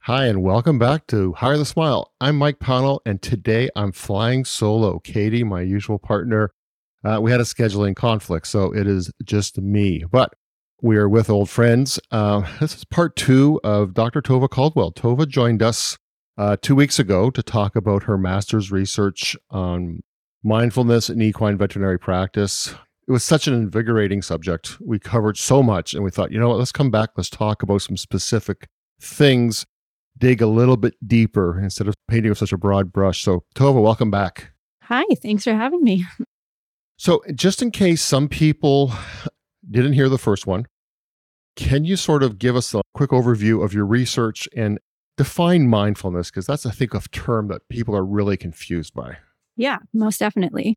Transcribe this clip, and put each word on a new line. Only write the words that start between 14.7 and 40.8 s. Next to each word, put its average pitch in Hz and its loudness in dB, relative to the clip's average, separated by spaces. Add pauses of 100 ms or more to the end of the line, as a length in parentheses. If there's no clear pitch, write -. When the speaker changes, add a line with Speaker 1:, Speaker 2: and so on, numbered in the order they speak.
Speaker 1:
Tova 123 0
joined 120 2
us, - -2 (400)
uh, 104 0
two 139 2
weeks 143 2
ago 101 2
to 135 -6
talk 101 -2
about 101 0
her 104 -2
master's 95 -2
research 98 -2 (140)
on 90 -6 (420)
mindfulness 117 2
in 117 -2
equine 107 0
veterinary 95 -2
practice. 95 -4 (320)
It - 0
was 123 2
such - 0
an 143 0
invigorating 107 0
subject. 85 -6
We 120 -4
covered 107 -2
so 135 4
much, 101 0
and 85 -4
we 95 -2
thought, - -4
"You 110 0
know 120 2
what? 117 2
Let's 127 -4
come 139 0
back. 110 0
Let's - -4
talk 107 -2
about 101 0
some - -8
specific - -6 (320)
things, 123 2 (520)
dig 123 4
a 113 4
little 120 4
bit 110 0 (100)
deeper 101 2
instead 98 -4
of 101 -2 (120)
painting 113 0
with 104 0
such 101 -2
a 95 -4
broad 98 0
brush." 98 0
So, 90 0 (120)
Tova, 135 4
welcome 110 2
back. 101 -4 (320)
Speaker 2:
Hi, 254 -2 (180)
thanks 208 -2
for 226 0
having 269 -2
me. 190 2 (920)
Speaker 1:
So, 170 2 (140)
just 185 0
in 240 -2
case 175 2
some 139 0
people 139 2 (800)
didn't 123 2
hear 135 4
the 131 0
first 104 -2
one, 98 -2 (880)